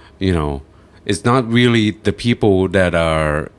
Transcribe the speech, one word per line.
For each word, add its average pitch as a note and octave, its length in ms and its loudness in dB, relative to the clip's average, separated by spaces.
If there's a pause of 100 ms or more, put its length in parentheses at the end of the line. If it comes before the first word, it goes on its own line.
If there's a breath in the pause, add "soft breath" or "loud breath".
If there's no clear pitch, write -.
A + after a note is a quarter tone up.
(200 loud breath)
you F#2 140 0
know, D2 280 -4 (440 soft breath)
it's G2+ 200 -4
not A#2+ 260 0
really A#2 400 2
the G2+ 220 -4
people G2+ 560 0
that F2+ 240 0
are D#2 640 0